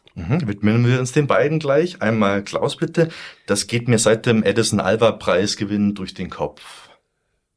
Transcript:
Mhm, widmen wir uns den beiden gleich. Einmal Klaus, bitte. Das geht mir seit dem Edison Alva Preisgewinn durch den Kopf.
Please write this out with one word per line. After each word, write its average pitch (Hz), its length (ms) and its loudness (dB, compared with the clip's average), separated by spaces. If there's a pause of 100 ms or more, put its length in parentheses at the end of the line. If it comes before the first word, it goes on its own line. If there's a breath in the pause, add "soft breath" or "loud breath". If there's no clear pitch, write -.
(140)
Mhm, 123 320 -4
widmen 107 400 0
wir 127 140 2
uns 123 100 -4
den 147 160 2
beiden 143 320 2
gleich. 151 420 0
Einmal 104 440 0
Klaus, - 320 -4
bitte. 165 320 0 (380 loud breath)
Das 101 200 -2
geht 120 220 -2
mir 117 100 4
seit 110 280 2
dem 113 180 4
Edison 104 340 2
Alva 104 320 2
Preisgewinn 101 840 0
durch 95 180 -12
den 90 160 -10
Kopf. - 600 -12 (680)